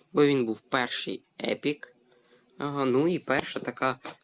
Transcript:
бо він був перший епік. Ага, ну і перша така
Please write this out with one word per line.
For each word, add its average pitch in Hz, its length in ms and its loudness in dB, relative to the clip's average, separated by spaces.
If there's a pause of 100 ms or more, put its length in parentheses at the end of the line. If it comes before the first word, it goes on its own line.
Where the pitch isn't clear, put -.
(120)
бо 147 120 6
він 139 220 4
був 110 140 -4
перший - 600 -4 (220)
епік. - 520 -4 (600)
Ага, 143 260 -4
ну 131 240 4
і 180 100 0
перша 135 420 -2
така 131 380 -4 (260)